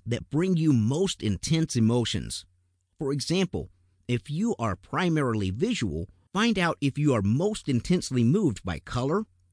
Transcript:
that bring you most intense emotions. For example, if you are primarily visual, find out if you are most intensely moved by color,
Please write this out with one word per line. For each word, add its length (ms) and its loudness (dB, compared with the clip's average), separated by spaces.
that 240 -6
bring 280 0
you 140 2
most 520 2
intense 520 0
emotions. 720 0
For 120 -2
example, 600 -2
if 220 -2
you 300 -2
are 160 -2
primarily 760 0
visual, 580 -2
find 280 2
out 220 0
if 180 0
you 160 4
are 80 2
most 440 0
intensely 560 0
moved 400 2
by 140 -4
color, 480 -2